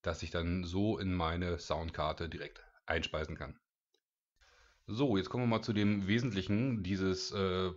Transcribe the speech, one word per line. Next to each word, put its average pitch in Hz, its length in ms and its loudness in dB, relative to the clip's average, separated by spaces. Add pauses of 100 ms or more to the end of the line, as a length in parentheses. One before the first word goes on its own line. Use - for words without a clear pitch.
dass 82 220 -4
ich 85 80 -6
dann 87 340 0
so 98 320 2
in 95 160 -2
meine 87 460 0
Soundkarte 80 720 -4
direkt - 340 -12 (220)
einspeisen 78 500 -2
kann. - 240 -12 (1300)
So, 110 320 2
jetzt 92 100 0
kommen 123 160 -2
wir 113 140 4
mal 113 40 -2
zu 113 120 0
dem 104 320 4
Wesentlichen 110 760 2
dieses, 95 500 0
äh, 92 440 0